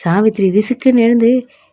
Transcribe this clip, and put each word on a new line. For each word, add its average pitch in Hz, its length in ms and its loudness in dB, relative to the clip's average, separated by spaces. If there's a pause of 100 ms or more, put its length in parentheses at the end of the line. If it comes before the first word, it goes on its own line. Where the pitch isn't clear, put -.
சாவித்ரி 196 440 0
விசுக்குன்னு 240 500 0
எழுந்து, 240 480 0 (260)